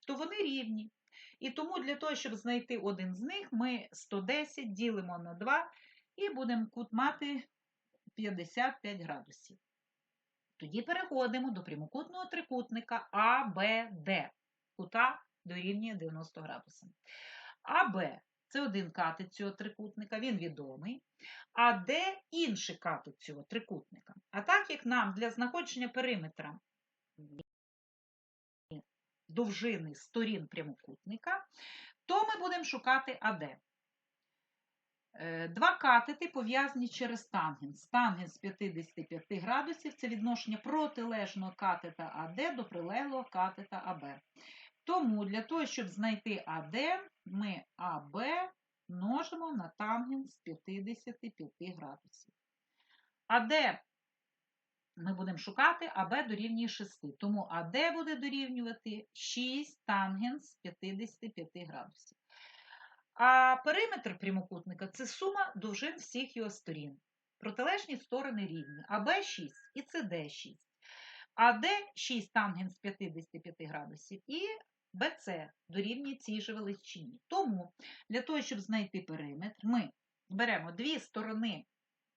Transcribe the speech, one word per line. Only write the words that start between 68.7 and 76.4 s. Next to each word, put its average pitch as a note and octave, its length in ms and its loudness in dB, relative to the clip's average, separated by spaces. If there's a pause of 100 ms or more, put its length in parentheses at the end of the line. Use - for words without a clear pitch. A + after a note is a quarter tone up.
А G#3 100 2
Б F4 240 4
шість - 500 -10
і C#4 80 -8
С D4+ 220 -4
Д E3 260 -4
шість. - 400 -14 (640)
А A#3 180 10
Д A3 140 2 (280)
шість A3+ 380 -2
тангенс F#3+ 460 2
п'ятдесяти E3 600 -8
п'яти E3 260 -12
градусів D3+ 640 -10
і D#4 140 -4 (520)
Б C4 180 0
Ц E3 400 -6 (180)
дорівнює A#3 460 -4
цій G#3+ 260 -4